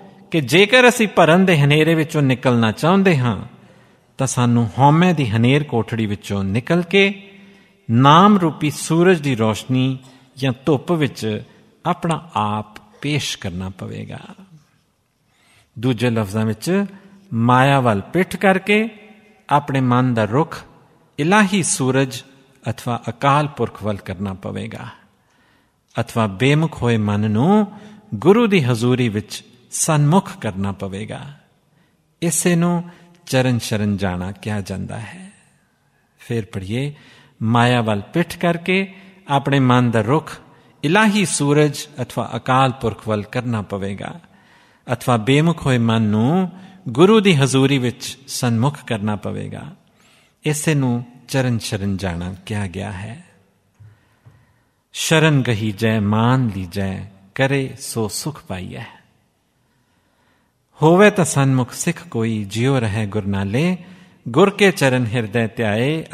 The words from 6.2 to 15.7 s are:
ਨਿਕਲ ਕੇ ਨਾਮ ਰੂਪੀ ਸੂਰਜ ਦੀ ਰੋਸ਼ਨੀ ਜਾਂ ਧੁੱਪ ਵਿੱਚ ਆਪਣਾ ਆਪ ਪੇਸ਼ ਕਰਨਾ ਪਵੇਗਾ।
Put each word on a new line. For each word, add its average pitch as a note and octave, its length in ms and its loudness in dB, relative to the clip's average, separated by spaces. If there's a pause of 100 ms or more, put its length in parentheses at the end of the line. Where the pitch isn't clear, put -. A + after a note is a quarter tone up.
ਨਿਕਲ B2 380 -2
ਕੇ G3 480 0 (600)
ਨਾਮ D#3+ 480 8
ਰੂਪੀ D3+ 320 -2
ਸੂਰਜ E3+ 500 2
ਦੀ C#3 160 -2
ਰੋਸ਼ਨੀ B2+ 640 -2 (380)
ਜਾਂ C3 160 -2 (140)
ਧੁੱਪ D#3 260 0
ਵਿੱਚ A2 500 -4 (440)
ਆਪਣਾ E3 500 -4
ਆਪ G#2+ 420 -4 (240)
ਪੇਸ਼ D3 360 -6
ਕਰਨਾ F#2 300 -10
ਪਵੇਗਾ। G#2 500 -14 (1600)